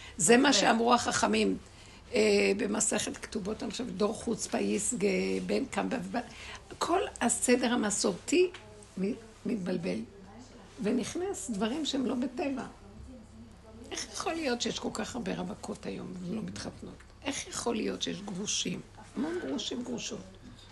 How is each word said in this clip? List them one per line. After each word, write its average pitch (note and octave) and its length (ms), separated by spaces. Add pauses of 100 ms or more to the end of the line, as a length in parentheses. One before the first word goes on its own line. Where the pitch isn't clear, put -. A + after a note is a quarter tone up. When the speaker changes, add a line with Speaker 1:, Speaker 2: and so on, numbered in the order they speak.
(180)
Speaker 1:
זה A3+ 200
מה C#4+ 120
Speaker 2:
יפה. C4+ 100
Speaker 1:
שאמרו A#3 340
החכמים, G#3+ 640 (560)
אה, G3+ 440
במסכת G#3+ 600
כתובות, G#3+ 460
אני - 80
חושבת, - 160
"דור G3+ 260
חוצפה - 440
ישגה, G#3 500 (380)
בן G3+ 200
קם F#3+ 240
בב-", F3+ 300 (580)
כל F4 220 (220)
הסדר B3 520
המסורתי A3+ 760 (520)
מ-, G3 100 (340)
מתבלבל. F#3 540 (840)
ונכנס B3+ 680
דברים A3+ 360
שהם C4+ 200
לא B3+ 100
בטבע. C4 480 (1300)
איך - 220
יכול F4+ 200
להיות C4+ 280
שיש - 180
כל - 140
כך - 220
הרבה F#3+ 200
רווקות F3+ 500
היום - 360
ולא - 200
מתחתנות? - 520 (320)
איך - 220
יכול A#3+ 280
להיות G3 260
שיש F3 200
גרושים? G3+ 600 (340)
המון E4+ 320
גרושים, B3+ 360
גרושות. - 360 (520)